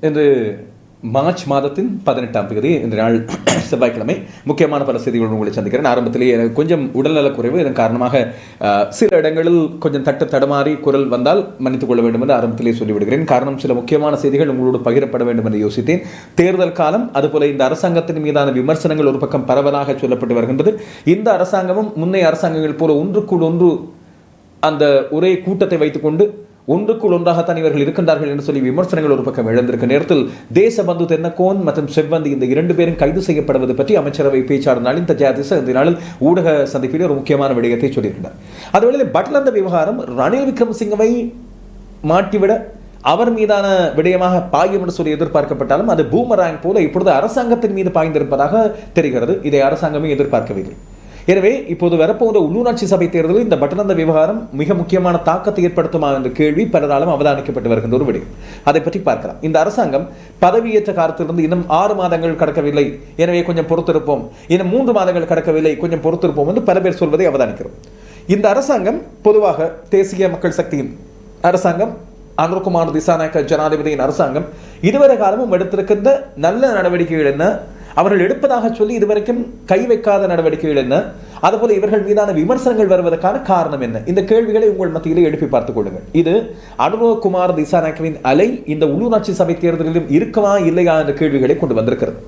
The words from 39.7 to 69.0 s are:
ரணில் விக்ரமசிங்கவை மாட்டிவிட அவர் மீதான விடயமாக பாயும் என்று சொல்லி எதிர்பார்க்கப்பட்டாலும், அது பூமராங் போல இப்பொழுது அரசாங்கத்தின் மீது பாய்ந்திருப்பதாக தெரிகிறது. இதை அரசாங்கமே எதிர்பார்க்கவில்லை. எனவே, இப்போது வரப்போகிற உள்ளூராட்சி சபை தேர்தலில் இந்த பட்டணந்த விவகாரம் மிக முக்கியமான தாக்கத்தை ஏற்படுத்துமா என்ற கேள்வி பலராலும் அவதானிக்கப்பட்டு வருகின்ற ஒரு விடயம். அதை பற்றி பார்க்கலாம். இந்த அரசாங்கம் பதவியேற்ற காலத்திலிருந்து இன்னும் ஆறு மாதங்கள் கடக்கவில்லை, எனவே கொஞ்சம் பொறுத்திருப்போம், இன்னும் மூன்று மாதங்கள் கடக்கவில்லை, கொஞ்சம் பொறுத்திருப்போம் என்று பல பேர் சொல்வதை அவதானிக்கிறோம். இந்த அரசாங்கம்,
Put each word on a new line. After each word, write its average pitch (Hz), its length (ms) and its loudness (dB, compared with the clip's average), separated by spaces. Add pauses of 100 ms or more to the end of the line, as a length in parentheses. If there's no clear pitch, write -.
ரணில் 240 360 0
விக்ரமசிங்கவை 226 800 -2 (760)
மாட்டிவிட 196 520 2 (400)
அவர் 220 320 2
மீதான 196 600 2
விடயமாக 180 460 2
பாயும் 190 380 0
என்று 175 120 -4
சொல்லி 151 220 -2
எதிர்பார்க்கப்பட்டாலும், 147 720 0
அது 196 180 0
பூமராங் 185 580 0
போல 196 200 0
இப்பொழுது 180 300 0
அரசாங்கத்தின் 226 640 0
மீது 190 160 -2
பாய்ந்திருப்பதாக 160 840 0 (220)
தெரிகிறது. 147 500 0
இதை 143 180 2
அரசாங்கமே 151 480 -2
எதிர்பார்க்கவில்லை. 117 640 -2 (540)
எனவே, 196 400 2
இப்போது 170 280 0
வரப்போகிற 208 440 2
உள்ளூராட்சி 208 440 0
சபை 175 260 2
தேர்தலில் 170 320 0
இந்த 202 160 2
பட்டணந்த 185 360 0
விவகாரம் 165 580 0
மிக 151 220 -2
முக்கியமான 175 440 0
தாக்கத்தை 185 480 0
ஏற்படுத்துமா 165 500 0
என்ற 127 140 -2
கேள்வி 151 340 0
பலராலும் 147 460 0
அவதானிக்கப்பட்டு 139 580 0
வருகின்ற 117 300 0
ஒரு 143 80 0
விடயம். 98 220 -4 (360)
அதை 151 180 4
பற்றி 185 180 -4
பார்க்கலாம். 151 420 -4
இந்த 156 180 0
அரசாங்கம் 175 500 -2 (320)
பதவியேற்ற 208 520 2
காலத்திலிருந்து 165 500 -2
இன்னும் 170 240 0
ஆறு 196 280 2
மாதங்கள் 165 400 -2
கடக்கவில்லை, 147 640 0 (160)
எனவே 175 280 2
கொஞ்சம் 165 220 -2
பொறுத்திருப்போம், 156 640 0 (200)
இன்னும் 180 220 0
மூன்று 240 240 2
மாதங்கள் 180 300 2
கடக்கவில்லை, 156 540 0
கொஞ்சம் 165 240 -4
பொறுத்திருப்போம் 147 460 0
என்று 214 140 0
பல 190 200 2
பேர் 180 140 0
சொல்வதை 165 320 0
அவதானிக்கிறோம். 127 480 -2 (520)
இந்த 202 220 2
அரசாங்கம், 254 520 0 (200)